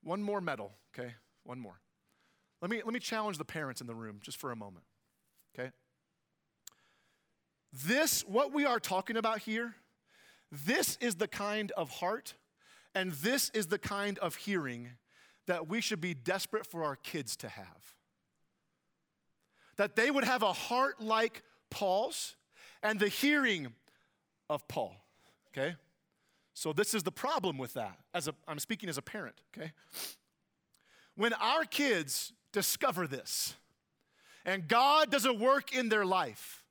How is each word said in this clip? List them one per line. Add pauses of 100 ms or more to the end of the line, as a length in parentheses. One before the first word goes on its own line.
One
more
medal, (160)
okay? (300)
One
more. (800)
Let
me,
let
me
challenge
the
parents
in
the
room
just
for
a
moment, (680)
okay? (2000)
This,
what
we
are
talking
about
here, (760)
this
is
the
kind
of
heart (600)
and
this
is
the
kind
of
hearing (560)
that
we
should
be
desperate
for
our
kids
to
have. (1800)
That
they
would
have
a
heart
like (260)
Paul's (440)
and
the
hearing (720)
of
Paul, (440)
okay? (800)
So
this
is
the
problem
with
that. (160)
As
a, (120)
I'm
speaking
as
a
parent, (120)
okay? (1400)
When
our
kids (200)
discover
this, (880)
and
God
does
a
work
in
their
life